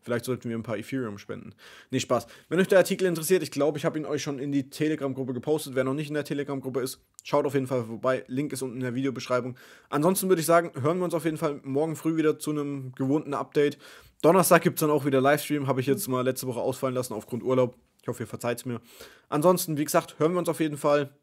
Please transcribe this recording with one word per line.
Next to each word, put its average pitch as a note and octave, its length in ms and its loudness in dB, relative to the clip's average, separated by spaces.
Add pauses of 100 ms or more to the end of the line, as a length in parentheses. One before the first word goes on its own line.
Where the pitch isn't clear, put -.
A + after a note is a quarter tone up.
Vielleicht A#2+ 240 -4
sollten B2+ 240 -4
wir A2+ 80 -4
ein A2 80 -8
paar A2 140 -6
Ethereum A#2 380 -8
spenden. - 380 -14 (380)
Nee, B2+ 80 0
Spaß. A#2+ 260 0 (220)
Wenn D#3+ 100 0
euch F#3+ 80 4
der F#3+ 120 6
Artikel F#3 280 2
interessiert, E3+ 380 2
ich C3+ 80 -10
glaube, D3 260 0
ich C3+ 60 -8
habe D#3 160 0
ihn D3+ 40 -8
euch D3 160 -4
schon C#3+ 200 -6
in C#3+ 100 -4
die C#3 180 0
Telegram-Gruppe C3+ 640 -4
gepostet. D3 440 -2
Wer C3 80 2
noch C3+ 100 0
nicht D3+ 140 -6
in D3 60 -8
der D3 100 -2
Telegram-Gruppe C#3 560 -4
ist, C3 180 -6 (240)
schaut D3 240 2
auf C3 80 -4
jeden C3+ 140 0
Fall B2+ 160 0
vorbei. A#2 420 -2
Link C#3 260 -4
ist C3 100 -6
unten B2+ 160 -6
in C3 40 -4
der B2 140 -4
Videobeschreibung. B2+ 600 -2 (340)
Ansonsten F#3 380 2
würde F3+ 120 4
ich D3 60 -2
sagen, E3+ 340 4
hören D#3+ 180 0
wir F3+ 60 0
uns E3+ 100 -2
auf D#3+ 100 -2
jeden D#3+ 120 0
Fall D3+ 260 -4
morgen D3 320 -2
früh E3 220 -2
wieder D#3 240 2
zu - 100 -6
einem C#3+ 460 -6
gewohnten C#3 360 0
Update. C#3+ 460 0 (440)
Donnerstag E3+ 400 8
gibt's - 180 0
dann D#3 100 2
auch D3 140 2
wieder C3+ 160 4
Livestream. D3 480 2
Habe C3 120 0
ich A#2+ 60 -2
jetzt B2+ 220 0
mal B2+ 140 0
letzte C3 260 -2
Woche A#2 120 -4
ausfallen B2+ 360 -2
lassen B2 160 -4
aufgrund G#2+ 320 -8
Urlaub. B2+ 320 2 (260)
Ich - 60 -8
hoffe, A#2+ 160 -6
ihr - 40 -12
verzeiht's A#2+ 360 -6
mir. A#2+ 160 -8 (480)
Ansonsten, E3 480 2
wie D3 80 -2
gesagt, D#3+ 340 -2
hören D#3 140 2
wir F3+ 80 0
uns E3+ 80 -2
auf D#3 120 -2
jeden D3+ 180 -2
Fall D3 320 2 (120)